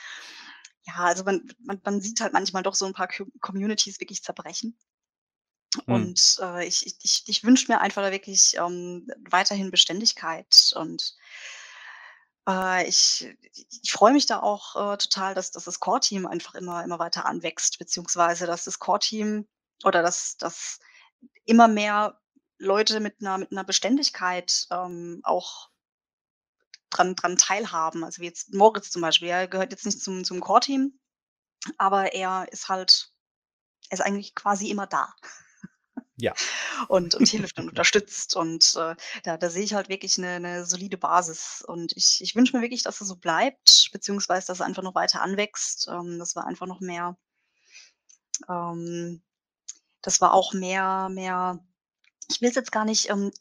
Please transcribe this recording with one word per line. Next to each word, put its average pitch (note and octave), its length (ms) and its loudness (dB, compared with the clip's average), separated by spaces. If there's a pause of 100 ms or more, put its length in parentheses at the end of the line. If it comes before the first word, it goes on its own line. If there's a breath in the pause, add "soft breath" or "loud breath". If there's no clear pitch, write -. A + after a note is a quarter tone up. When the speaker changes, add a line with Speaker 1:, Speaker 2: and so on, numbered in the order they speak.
(880 loud breath)
Speaker 1:
ja, E3+ 120 -14
also F3+ 260 2
man, F#3+ 240 0 (100)
man, G3 260 -10
man G3+ 160 0
sieht A3 200 -4
halt G#3+ 120 -2
manchmal F#3 300 0
doch F#3+ 120 -2
so G3 120 0
ein F#3+ 80 -4
paar F#3 140 -4
Co-, - 180 -10 (140)
Communities G3 600 -2
wirklich - 220 -10
zerbrechen. F#3 560 -10 (1120)
Speaker 2:
Hm. A#2+ 160 4
Speaker 1:
Und, - 360 4
äh, F3 260 -4
ich, - 200 -2
ich, G3 160 -12
ich, - 240 0
ich G#3 180 -2
wünsche B3 260 6
mir A3+ 100 4
einfach G3 220 0
da G3 100 0
wirklich, G3 460 2
ähm, F3 480 -4 (240)
weiterhin G3 400 2
Beständigkeit F3+ 1040 4
und, E3 400 -6 (1300 loud breath)
äh, F#3 400 0
ich, - 380 4 (280)
ich, - 120 -20 (160)
ich - 100 -2
freue A3 200 8
mich C#4+ 140 6
da G#3+ 140 -2
auch, - 360 -2 (180)
äh, - 40 -4
total, G3 360 -2
dass, F#3+ 160 -4
dass - 140 -14
das F3 160 -10
Core-Team G3 460 0
einfach - 280 -8
immer, F3 300 -8
immer E3+ 140 -6
weiter E3+ 280 -4
anwächst, - 520 -4
beziehungsweise F3 680 0
dass E3+ 180 -4
das - 140 -8
Core-Team G#3+ 720 -2 (360)
oder F#3 180 4
dass, - 340 -2
dass - 420 -10 (640 soft breath)
immer A#3 240 10
mehr G#3 520 0 (380)
Leute G#3+ 420 2
mit G#3 220 -6
'ner, F#3+ 160 -2
mit F#3 140 -8
'ner G3 120 -4
Beständigkeit, F#3 1080 0
ähm, F3 540 -8
auch - 460 -4 (1200)
dran, F#3 260 4
dran F3+ 200 -2
teilhaben. E3+ 680 2
Also E3 180 -12
wie E3+ 40 -8
jetzt - 280 -12
Moritz G#3 360 6
zum F3 120 -4
Beispiel, E3 260 2
er F3+ 200 0
gehört F#3+ 240 -4
jetzt - 140 -12
nicht G3 140 -4
zum, F#3 240 -6
zum F3+ 160 -6
Core-Team, C4 580 4 (800)
aber G3 360 2
er F#3 380 -4
ist - 160 -12
halt, F#3 440 2 (800)
er G3 80 -8
ist F#3 60 0
eigentlich G3+ 300 -4
quasi G3+ 360 -2
immer G3 160 -4
da. - 360 -4
<laughs> - 260 -20 (680 loud breath)
Speaker 2:
Ja. A#2 220 -2 (500 loud breath)
Speaker 1:
Und, F3+ 260 2
und A#3 140 6
hilft G#3 300 -4
und E3 100 -6
Speaker 2:
<laughs> - 0 -
Speaker 1:
unterstützt - 680 0
und, E3 400 2
äh, E3 180 -2 (280 loud breath)
da, E3 140 -4
da F3 140 -2
sehe F3+ 140 -4
ich G#3+ 100 -4
halt G3 140 -2
wirklich F#3+ 300 -2
'ne, F3+ 220 -4
'ne F3 260 -6
solide F#3 320 -4
Basis E3 680 0
und E3+ 300 -6
ich, - 260 4
ich F3+ 120 -4
wünsche B3 220 4
mir A#3 60 -2
wirklich, A#3+ 200 -4
dass - 180 -6
es G3+ 80 -8
so F#3 80 -12
bleibt, - 760 4
beziehungsweise G3 560 -2
dass F3+ 100 -6
es F3+ 80 -4
einfach F#3+ 160 -6
noch F#3 120 -6
weiter F3 280 0
anwächst, G3 640 -4
ähm, F3 300 -8
dass E3+ 180 -8
wir E3+ 100 -8
einfach F3+ 200 -8
noch F#3 140 -10
mehr, F3+ 360 -8 (1300 loud breath)
ähm, E3+ 760 -8 (800)
dass - 200 0
wir F3 120 8
auch F#3 200 4
mehr, F#3+ 560 0
mehr, F#3 500 -2 (720)
ich - 120 -4
will's A#3+ 140 2
jetzt B3 160 -2
gar G#3+ 140 0
nicht, G#3+ 240 0
ähm, G3+ 300 -2